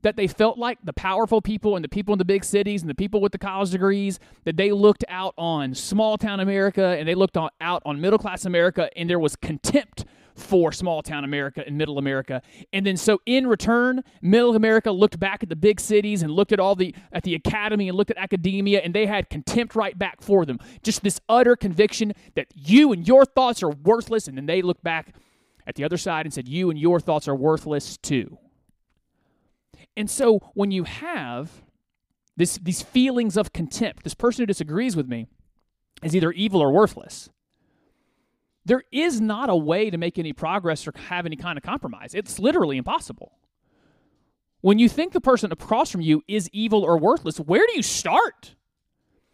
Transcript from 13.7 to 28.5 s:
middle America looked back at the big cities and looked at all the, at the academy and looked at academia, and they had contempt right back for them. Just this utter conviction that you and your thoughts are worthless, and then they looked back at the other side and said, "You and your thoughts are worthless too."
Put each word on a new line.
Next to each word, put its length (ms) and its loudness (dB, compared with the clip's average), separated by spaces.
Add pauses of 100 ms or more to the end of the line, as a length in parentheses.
middle 320 4
America 360 4
looked 280 2
back 240 -4
at 60 -10
the 60 -6
big 240 4
cities 440 0
and 80 -2
looked 220 2
at 60 0
all 140 2
the, 220 -2 (160)
at 100 -6
the 140 -4
academy 520 -2
and 80 -4
looked 140 0
at 80 -4
academia, 640 0
and 160 -4
they 100 2
had 240 -4
contempt 460 -4
right 240 -2
back 220 -8
for 220 4
them. 140 -4 (240)
Just 220 -4
this 260 -2
utter 260 6
conviction 580 -2 (200)
that 220 -6
you 380 6
and 140 -4
your 180 10
thoughts 360 0
are 80 0
worthless, 580 0
and 80 -14
then 120 -8
they 160 0
looked 200 -2
back 300 -6 (540)
at 80 -12
the 80 -6
other 140 -2
side 280 -4
and 80 -10
said, 140 -10
"You 240 -2
and 80 -6
your 200 4
thoughts 280 -2
are 80 0
worthless 640 -2
too." 420 -4 (1600)